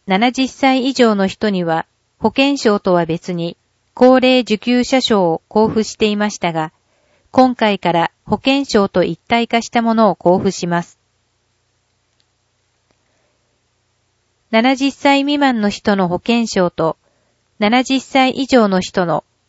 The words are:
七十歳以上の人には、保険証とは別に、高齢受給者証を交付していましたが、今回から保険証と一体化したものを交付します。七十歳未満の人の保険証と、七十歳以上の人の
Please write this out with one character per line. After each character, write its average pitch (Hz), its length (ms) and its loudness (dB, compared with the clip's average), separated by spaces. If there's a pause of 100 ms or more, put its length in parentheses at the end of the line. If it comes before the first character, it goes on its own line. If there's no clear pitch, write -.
七 208 260 0
十 262 160 -2
歳 262 380 0
以 269 60 -2
上 233 220 2
の 196 140 0
人 214 220 -4
に 185 120 -2
は、 165 240 -2 (320)
保 226 100 0
険 277 280 0
証 208 240 0
と 190 120 0
は 175 140 2
別 165 260 -6
に、 170 240 -6 (380)
高 254 240 6
齢 254 220 2
受 214 180 -2
給 247 240 0
者 262 180 0
証 196 300 0
を 160 180 -6
交 220 200 2
付 220 160 -2
し - 120 -14
て 220 100 0
い 208 100 -2
ま 208 140 -2
し - 80 -12
た 170 140 -4
が、 160 200 -6 (580)
今 254 240 4
回 208 240 0
か 175 140 -2
ら 170 180 0 (140)
保 - 120 -4
険 269 280 0
証 202 240 0
と 175 160 0
一 165 120 -4
体 233 300 -2
化 233 160 -2
し - 80 -12
た 233 120 -2
も 226 120 0
の 220 160 4
を 165 80 -4
交 180 200 2
付 202 120 -2
し 180 160 -6
ま 175 160 -2
す。 - 160 -18 (3500)
七 233 240 2
十 269 160 -2
歳 277 300 0
未 285 180 -2
満 262 220 0
の 208 80 0
人 202 260 -2
の 190 140 0
保 175 80 -4
険 233 300 -2
証 185 240 0
と、 160 260 -4 (640)
七 226 240 0
十 262 160 -2
歳 262 320 0
以 269 140 -6
上 240 200 4
の 190 140 0
人 185 260 -4
の 156 160 -2 (260)